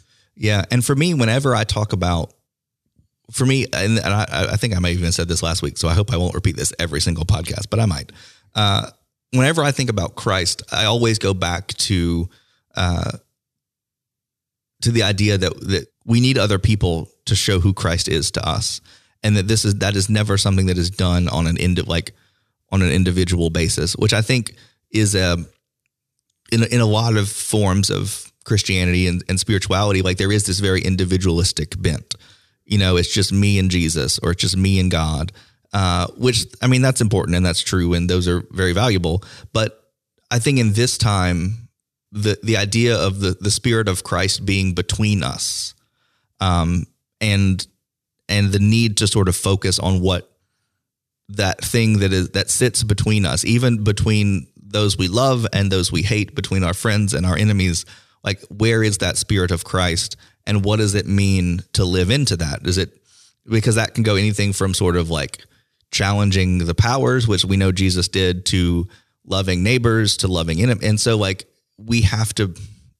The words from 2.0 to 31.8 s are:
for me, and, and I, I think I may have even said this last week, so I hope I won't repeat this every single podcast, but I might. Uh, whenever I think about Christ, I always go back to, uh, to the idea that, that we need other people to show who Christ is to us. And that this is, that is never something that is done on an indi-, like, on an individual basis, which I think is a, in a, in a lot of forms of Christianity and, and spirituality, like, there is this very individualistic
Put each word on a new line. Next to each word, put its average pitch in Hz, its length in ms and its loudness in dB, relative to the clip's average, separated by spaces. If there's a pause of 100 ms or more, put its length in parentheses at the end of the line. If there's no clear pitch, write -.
for 127 140 -2
me, 135 280 2
and, 107 260 0
and 82 100 -2
I, 95 440 -2
I - 40 2
think 110 180 -2
I 90 40 0
may 87 140 0
have 90 80 -2
even 85 120 0
said 85 160 -2
this 82 140 -2
last 82 180 -2
week, 73 160 -6
so - 100 -2
I 82 60 0
hope 104 200 0
I 95 40 0
won't 87 180 -2
repeat - 220 -2
this 76 220 -4
every 76 240 -4
single 82 240 -2
podcast, - 420 -2
but 104 100 -2
I 113 60 2
might. 78 260 -2 (440)
Uh, 101 360 0 (420)
whenever 143 300 2
I 143 100 2
think 127 180 -4
about 95 240 -4
Christ, 95 480 -2 (100)
I 107 120 0
always 113 340 2
go 98 160 0
back 87 340 -4
to, 85 600 -2 (480)
uh, 87 360 -2 (1700)
to 120 80 0
the 117 120 2
idea 101 360 2
that, 90 300 -2
that 95 180 -2 (180)
we 117 160 2
need 127 180 4
other 101 200 0
people 90 520 0 (160)
to 120 80 0
show 95 260 0
who 95 140 2
Christ 85 340 -2
is 76 240 -2
to - 160 -4
us. - 320 -4 (420)
And 104 140 2
that 98 120 0
this 110 160 0
is, 104 120 0
that 101 200 -2
is 95 120 0
never 104 300 0
something 98 280 2
that 90 120 0
is 85 120 0
done 90 380 0
on 85 180 -2
an 82 100 0
indi-, 90 260 0
like, - 300 -4 (580)
on 95 120 2
an 85 100 2
individual 90 580 2
basis, 82 460 -2
which - 160 2
I 104 100 2
think 120 320 -2 (360)
is 104 260 2
a, 90 200 2 (1160)
in 113 100 4
a, 110 40 2
in 120 140 2
a 113 60 4
lot 110 300 2
of 101 120 0
forms 101 600 0
of 95 420 -6 (120)
Christianity 90 640 0
and, 87 200 -2
and 92 120 -2
spirituality, 98 640 0
like, 92 160 -2
there 98 120 0
is 104 160 2
this 98 140 -2
very 95 220 0
individualistic 90 1000 0